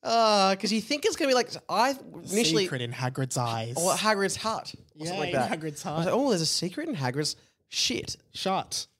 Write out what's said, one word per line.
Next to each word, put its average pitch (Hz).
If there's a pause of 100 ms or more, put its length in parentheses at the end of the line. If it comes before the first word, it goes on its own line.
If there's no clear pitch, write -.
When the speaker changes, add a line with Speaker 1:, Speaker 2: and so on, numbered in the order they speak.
Speaker 1:
Uh, 214
'cause 196
you 220
think 285
it's 403
gonna 285
be 254
like, 247 (180)
I 247 (320)
initially 196
Speaker 2:
Secret 147
in 120
Hagrid's 127
eyes. 117
Speaker 1:
Or 175
Hagrid's 196
hut. 214
Or - (160)
Speaker 2:
Yeah, 156
Speaker 1:
something 180
like -
Speaker 2:
in 135
Speaker 1:
that. 123 (100)
Speaker 2:
Hagrid's 151
Speaker 1:
I -
was 165
Speaker 2:
hut. -
Speaker 1:
like, 180
"Oh, 269
there's 180
a 160
secret 185
in 285
Hagrid's 139 (340)
shit." - (160)
Speaker 2:
Shut. - (140)